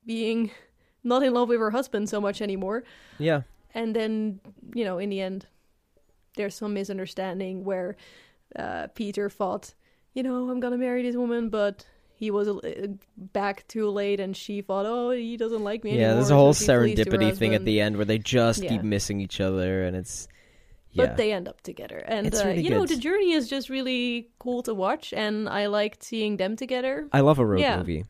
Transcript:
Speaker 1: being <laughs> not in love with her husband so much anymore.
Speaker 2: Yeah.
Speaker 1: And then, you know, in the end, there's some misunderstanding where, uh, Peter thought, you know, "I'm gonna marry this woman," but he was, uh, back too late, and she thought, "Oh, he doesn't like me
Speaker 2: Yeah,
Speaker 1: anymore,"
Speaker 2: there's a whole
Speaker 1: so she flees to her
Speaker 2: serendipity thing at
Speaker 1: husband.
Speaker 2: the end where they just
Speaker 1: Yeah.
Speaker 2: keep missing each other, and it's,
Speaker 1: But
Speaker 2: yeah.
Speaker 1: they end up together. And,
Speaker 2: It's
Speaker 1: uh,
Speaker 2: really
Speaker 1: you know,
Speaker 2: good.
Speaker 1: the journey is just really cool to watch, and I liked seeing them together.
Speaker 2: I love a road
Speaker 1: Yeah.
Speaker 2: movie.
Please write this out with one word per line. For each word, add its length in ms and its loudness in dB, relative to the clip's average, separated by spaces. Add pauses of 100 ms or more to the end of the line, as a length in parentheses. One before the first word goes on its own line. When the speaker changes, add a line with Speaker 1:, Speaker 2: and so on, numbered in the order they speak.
Speaker 1:
being 460 -2 (240)
<laughs> 280 -20
not 180 4
in 120 4
love 160 2
with 100 4
her 120 0
husband 360 -2
so 120 -4
much 200 -2
anymore. 440 -4 (340)
Speaker 2:
Yeah. 240 2 (320)
Speaker 1:
And 200 -4
then, 460 -2 (340)
you 100 -2
know, 140 -4
in 120 -4
the 100 -4
end, 260 -6 (920)
there's 180 -4
some 180 -6
misunderstanding 920 -6
where, 320 -4 (600)
uh, 380 -6
Peter 340 -4
thought, 460 -6 (400)
you 80 -4
know, 280 -2
"I'm 100 -4
gonna 180 -2
marry 240 0
this 140 -2
woman," 320 -2
but 360 -2 (300)
he 160 -6
was, 180 0
uh, 380 -4 (300)
back 500 -4
too 240 -2
late, 300 0
and 160 -4
she 260 -8
thought, 240 -2
"Oh, 240 -2
he 260 -4
doesn't 280 -2
like 200 -4
me 60 -2
Speaker 2:
Yeah, 60 2
Speaker 1:
anymore," 180 4
Speaker 2:
there's 160 4
a 60 10
whole 180 10
Speaker 1:
so 100 0 (220)
she 80 2
flees 120 4
to 40 -2
her 80 4
Speaker 2:
serendipity 180 4
thing 180 2
at 80 4
Speaker 1:
husband. 40 -2
Speaker 2:
the 140 4
end 160 2
where 80 2
they 140 2
just 440 2
Speaker 1:
Yeah. 80 -6
Speaker 2:
keep 140 0
missing 360 0
each 200 -6
other, 420 0
and 140 -2
it's, 320 -10 (680)
Speaker 1:
But 160 4
Speaker 2:
yeah. 60 -8
Speaker 1:
they 160 2
end 160 -4
up 140 -18
together. 440 -12
And, 200 -2
Speaker 2:
It's 140 0
Speaker 1:
uh, 60 2
Speaker 2:
really 160 2
Speaker 1:
you 80 0
know, 160 4
Speaker 2:
good. 40 -2
Speaker 1:
the 120 -2
journey 300 2
is 160 2
just 200 -6
really 680 -4
cool 240 -4
to 120 -4
watch, 380 -2
and 360 -2
I 180 -2
liked 380 -2
seeing 320 -4
them 200 -2
together. 560 -4
Speaker 2:
I 80 6
love 200 6
a 60 4
road 140 4
Speaker 1:
Yeah. 180 2
Speaker 2:
movie. 320 -4